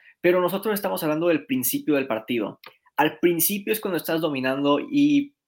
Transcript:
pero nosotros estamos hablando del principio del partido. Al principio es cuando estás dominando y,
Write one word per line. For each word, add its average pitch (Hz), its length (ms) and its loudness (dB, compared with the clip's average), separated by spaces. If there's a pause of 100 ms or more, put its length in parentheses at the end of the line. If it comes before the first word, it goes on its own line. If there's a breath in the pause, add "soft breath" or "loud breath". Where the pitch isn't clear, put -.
(220 loud breath)
pero 180 180 4
nosotros 190 340 -2
estamos 190 300 -4
hablando 156 240 0
del 165 180 2
principio 139 500 -2
del 135 120 0
partido. 110 520 -4 (360 loud breath)
Al 156 240 0
principio 202 540 0
es 214 80 -2
cuando 185 160 -4
estás 165 240 -2
dominando 143 580 0
y, 143 540 2 (140)